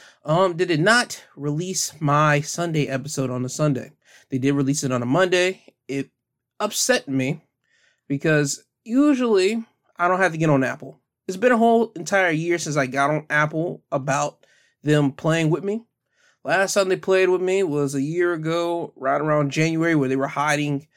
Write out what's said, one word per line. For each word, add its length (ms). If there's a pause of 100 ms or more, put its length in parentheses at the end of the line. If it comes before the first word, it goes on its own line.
(240)
um, 320
they 80
did 160
not 440 (120)
release 640
my 400
Sunday 480
episode 420
on 140
a 40
Sunday. 440 (360)
They 100
did 160
release 280
it 80
on 100
a 60
Monday. 560 (240)
It 240 (480)
upset 500
me 360 (640)
because 560 (200)
usually 800 (320)
I 120
don't 100
have 140
to 60
get 120
on 140
Apple. 360 (280)
It's 80
been 160
a 40
whole 380
entire 380
year 260
since 180
I 100
got 240
on 200
Apple 640
about 520 (380)
them 300
playing 380
with 120
me. 220 (580)
Last 320
time 140
they 80
played 320
with 120
me 220
was 320
a 80
year 300
ago, 640
right 240
around 320
January, 420
where 140
they 80
were 100
hiding, 720